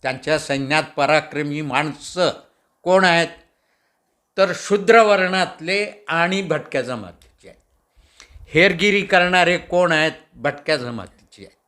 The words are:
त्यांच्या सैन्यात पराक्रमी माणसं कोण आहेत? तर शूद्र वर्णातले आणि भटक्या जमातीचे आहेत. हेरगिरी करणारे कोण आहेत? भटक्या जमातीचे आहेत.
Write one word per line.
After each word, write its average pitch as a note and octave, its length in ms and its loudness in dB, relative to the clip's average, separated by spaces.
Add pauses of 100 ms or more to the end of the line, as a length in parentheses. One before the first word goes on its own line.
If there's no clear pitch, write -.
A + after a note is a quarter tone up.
त्यांच्या D3+ 360 -2
सैन्यात C#3 440 -2 (140)
पराक्रमी D3 640 -2
माणसं D3+ 720 -2 (520)
कोण F#3 220 4
आहेत? E3+ 240 2 (1080)
तर F#3 180 0
शूद्र G3+ 480 2
वर्णातले F#3+ 1040 -2
आणि E3+ 340 0
भटक्या D3+ 400 -4
जमातीचे A2 680 -14
आहेत. - 120 -20 (880)
हेरगिरी F#3+ 540 2
करणारे F3+ 560 2
कोण F3 340 0
आहेत? D#3 200 0 (220)
भटक्या C#3+ 420 -4
जमातीचे A#2 680 -12
आहेत. - 120 -20 (120)